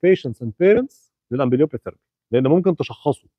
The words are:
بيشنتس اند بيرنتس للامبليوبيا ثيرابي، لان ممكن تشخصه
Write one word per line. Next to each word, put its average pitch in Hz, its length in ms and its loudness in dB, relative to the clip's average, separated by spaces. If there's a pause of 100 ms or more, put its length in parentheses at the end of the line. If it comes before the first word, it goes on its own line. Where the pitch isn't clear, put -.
بيشنتس 170 380 -2
اند 113 180 -8
بيرنتس 214 540 0 (180)
للامبليوبيا 127 480 0
ثيرابي، - 220 -16 (300)
لان 131 160 2
ممكن 175 280 2
تشخصه - 520 -6 (120)